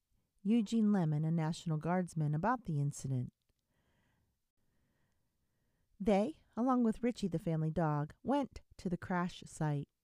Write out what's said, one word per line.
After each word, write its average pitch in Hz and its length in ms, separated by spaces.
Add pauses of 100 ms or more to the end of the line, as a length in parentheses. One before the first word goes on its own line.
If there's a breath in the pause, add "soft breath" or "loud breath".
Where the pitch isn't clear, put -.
(420)
Eugene 214 500
Lemon, 156 320
a 160 60
National 165 460
Guardsman, 160 580
about 214 320
the 147 140
incident. 135 520 (2750)
They, 208 380 (200)
along 247 280
with 220 180
Richie, 226 260
the 175 100
family 160 320
dog, 151 420 (100)
went - 380 (180)
to 185 100
the 170 80
crash 180 500
site 147 420 (160)